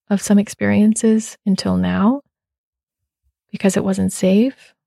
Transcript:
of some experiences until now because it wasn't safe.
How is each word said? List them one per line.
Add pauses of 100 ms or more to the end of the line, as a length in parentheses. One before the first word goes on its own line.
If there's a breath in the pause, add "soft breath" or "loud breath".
of
some
experiences (100)
until
now (1300)
because
it
wasn't
safe. (120)